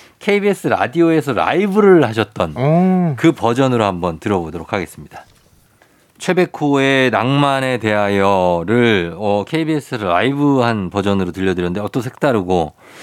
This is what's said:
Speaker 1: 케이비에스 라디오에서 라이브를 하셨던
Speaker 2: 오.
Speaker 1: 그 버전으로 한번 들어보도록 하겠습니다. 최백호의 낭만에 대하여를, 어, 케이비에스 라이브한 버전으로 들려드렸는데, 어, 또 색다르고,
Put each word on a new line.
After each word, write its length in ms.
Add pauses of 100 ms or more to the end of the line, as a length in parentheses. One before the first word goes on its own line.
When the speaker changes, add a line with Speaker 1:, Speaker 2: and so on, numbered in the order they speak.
(200)
Speaker 1:
케이비에스 480
라디오에서 680
라이브를 680
하셨던 540
Speaker 2:
오. 580
Speaker 1:
그 160
버전으로 540
한번 340
들어보도록 540
하겠습니다. 500 (960)
최백호의 920
낭만에 680
대하여를, 1400
어, 300
케이비에스 480
라이브한 920
버전으로 420
들려드렸는데, 480
어, 120
또 100
색다르고, 720 (300)